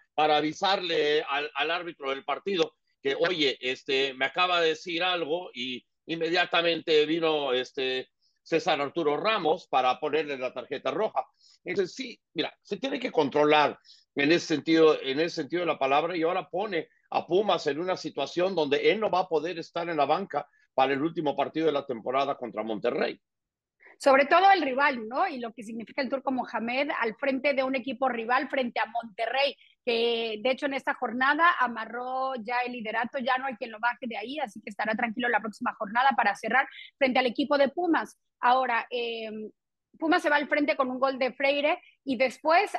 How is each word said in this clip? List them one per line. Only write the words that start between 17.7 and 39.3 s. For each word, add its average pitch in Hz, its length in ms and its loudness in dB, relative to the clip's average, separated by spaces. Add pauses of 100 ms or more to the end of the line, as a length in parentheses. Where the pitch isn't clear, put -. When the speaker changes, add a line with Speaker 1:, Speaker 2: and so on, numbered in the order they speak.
Speaker 1:
una 185 180 -4
situación 165 580 -4
donde 147 360 2
él 208 80 -2
no 208 100 0
va - 120 2
a 185 60 -8
poder 165 320 -2
estar 170 300 -8
en 165 80 -2
la 143 80 2
banca 156 420 -2 (280)
para 131 180 4
el 135 80 0
último 160 340 -2
partido 147 320 -2
de 151 40 4
la 139 140 -2
temporada 135 520 -2
contra 110 260 -6
Monterrey. 113 560 -2 (800)
Speaker 2:
Sobre 269 280 6
todo 359 260 6
el 381 100 6
rival, 262 460 0
¿no? 285 200 0
Y 277 120 -8
lo 233 140 -8
que 240 100 -16
significa 226 380 -8
el 240 80 -4
Turco 269 220 -4
Mohamed 247 580 -2 (100)
al 226 160 0
frente 277 380 0
de 262 100 2
un 262 120 -2
equipo 262 340 -2
rival, 240 400 0
frente 247 320 -4
a 214 60 0
Monterrey, 233 680 -4 (300)
que 233 560 -2
de 254 100 0
hecho 262 140 -4
en 277 80 -4
esta 269 220 -4
jornada 277 640 2
amarró 247 760 -4 (100)
ya 240 220 -2
el 247 80 -6
liderato, 233 460 -4
ya 254 180 2
no 269 80 -6
hay 262 100 -6
quien 233 160 -10
lo 214 80 -14
baje 240 280 -2
de 220 100 -8
ahí, 247 220 -10
así 233 220 -8
que - 80 -14
estará 214 260 -4
tranquilo 240 340 -2
la 214 100 2
próxima 220 360 -6
jornada 233 420 0
para 208 180 2
cerrar 240 320 0 (300)
frente 262 220 2
al 254 60 4
equipo 285 320 0
de 277 120 4
Pumas. 311 500 -2 (220)
Ahora, 247 500 2
eh, 233 380 -6 (680)